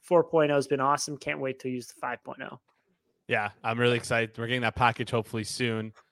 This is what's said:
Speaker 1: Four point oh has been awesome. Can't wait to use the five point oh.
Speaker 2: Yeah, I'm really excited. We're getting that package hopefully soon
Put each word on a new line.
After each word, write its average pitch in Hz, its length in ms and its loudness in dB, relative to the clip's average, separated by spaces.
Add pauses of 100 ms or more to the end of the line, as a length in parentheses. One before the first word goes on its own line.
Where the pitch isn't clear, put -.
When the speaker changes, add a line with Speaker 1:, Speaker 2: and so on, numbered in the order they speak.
Speaker 1:
Four 170 220 4
point 156 260 4
oh 143 60 4
has 139 100 2
been 139 140 0
awesome. 143 360 0
Can't 147 240 -6
wait 131 200 -6
to 131 80 -6
use 123 180 -6
the - 140 -20
five 123 240 -8
point 135 180 -14
oh. - 160 -14 (680)
Speaker 2:
Yeah, 107 220 -2 (120)
I'm 113 160 -2
really 120 180 4
excited. 113 400 -2
We're 117 100 -6
getting 123 160 -2
that 113 120 0
package 117 360 2
hopefully 110 340 -2
soon 110 480 -4 (180)